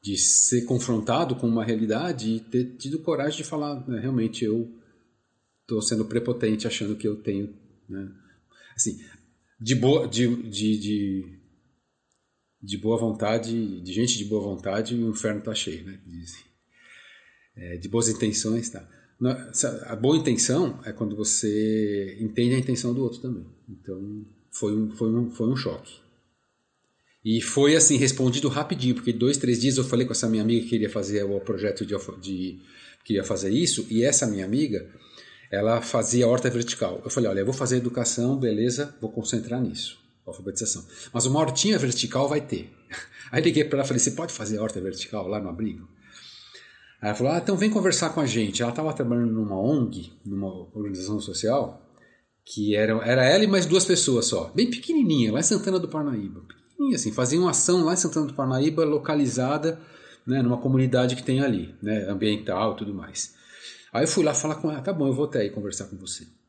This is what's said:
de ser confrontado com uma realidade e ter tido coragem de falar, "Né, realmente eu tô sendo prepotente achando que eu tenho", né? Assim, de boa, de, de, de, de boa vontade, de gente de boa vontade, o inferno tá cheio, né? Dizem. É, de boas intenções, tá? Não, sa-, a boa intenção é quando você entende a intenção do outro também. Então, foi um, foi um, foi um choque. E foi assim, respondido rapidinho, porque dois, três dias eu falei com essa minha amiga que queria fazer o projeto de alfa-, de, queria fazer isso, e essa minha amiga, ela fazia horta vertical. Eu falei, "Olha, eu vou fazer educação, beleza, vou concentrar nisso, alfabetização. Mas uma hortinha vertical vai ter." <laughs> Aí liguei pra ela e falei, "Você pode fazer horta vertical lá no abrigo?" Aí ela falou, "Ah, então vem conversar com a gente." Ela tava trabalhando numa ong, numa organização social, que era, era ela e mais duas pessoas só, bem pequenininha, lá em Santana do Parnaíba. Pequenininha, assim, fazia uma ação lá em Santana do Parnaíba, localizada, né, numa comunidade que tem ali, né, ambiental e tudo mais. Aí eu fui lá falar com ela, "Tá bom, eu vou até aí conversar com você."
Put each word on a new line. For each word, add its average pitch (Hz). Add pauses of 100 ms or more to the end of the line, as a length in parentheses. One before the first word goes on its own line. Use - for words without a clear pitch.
de 101
ser -
confrontado 120
com 123
uma 113
realidade 113
e 113
ter 127
tido 143
coragem 151
de 147
falar, 147
"Né, 120
realmente 113
eu 113 (960)
tô 110
sendo 110
prepotente 113
achando 107
que 107
eu 104
tenho", 101 (340)
né? 95 (720)
Assim, - (600)
de 117
boa, 131
de, 120 (200)
de, 107
de, 98 (1200)
de 101
boa 110
vontade, 110
de 90
gente 120
de 101
boa 104
vontade, 101
o 117
inferno 107
tá 107
cheio, -
né? 98
Dizem. 85 (1160)
É, 87
de 95
boas 113
intenções, 110
tá? - (340)
Não, 123
sa-, 113
a 117
boa 131
intenção 139
é 107
quando 104
você 107
entende 120
a 131
intenção 127
do 135
outro 120
também. 110 (240)
Então, 101 (260)
foi 104
um, 107
foi 113
um, 120
foi 113
um 131
choque. - (1300)
E 113
foi 143
assim, 147
respondido 131
rapidinho, 131
porque -
dois, 123
três 120
dias 120
eu 127
falei 120
com 120
essa 120
minha 110
amiga 113
que -
queria 107
fazer 101
o 98
projeto 98
de 92
alfa-, -
de, 92 (460)
queria 98
fazer 95
isso, 127
e 110
essa 139
minha 98
amiga, 117 (640)
ela 110
fazia 120
horta 123
vertical. 117
Eu 131
falei, 117
"Olha, 98
eu 98
vou 127
fazer 127
educação, 123
beleza, 123
vou 110
concentrar 117
nisso, - (280)
alfabetização. 98 (300)
Mas 120
uma 143
hortinha 160
vertical 131
vai 147
ter." - (180)
<laughs> -
Aí 147
liguei 151
pra 139
ela 131
e -
falei, 127
"Você -
pode 165
fazer 104
horta 104
vertical 95
lá 104
no 98
abrigo?" 87 (1160)
Aí 104
ela 110
falou, 123
"Ah, 175
então 190
vem 208
conversar 185
com 160
a 143
gente." 110
Ela 117
tava 156
trabalhando 120
numa 104
ong, 107 (140)
numa 98 (260)
organização 101
social, 113 (640)
que 104
era, 110 (100)
era 127
ela 196
e -
mais 190
duas 175
pessoas 135
só, 85
bem 240
pequenininha, 165
lá 135
em -
Santana 190
do 170
Parnaíba. 110
Pequenininha, -
assim, 107
fazia 131
uma 180
ação 175
lá 160
em -
Santana 156
do 135
Parnaíba, 143
localizada, 147 (460)
né, 131
numa 123
comunidade 127
que -
tem 131
ali, 107
né, 104
ambiental 104
e -
tudo 101
mais. - (580)
Aí 123
eu 156
fui 185
lá 151
falar 156
com 156
ela, 147
"Tá 196
bom, 151
eu 135
vou 139
até 143
aí 101
conversar 101
com 95
você." 90 (240)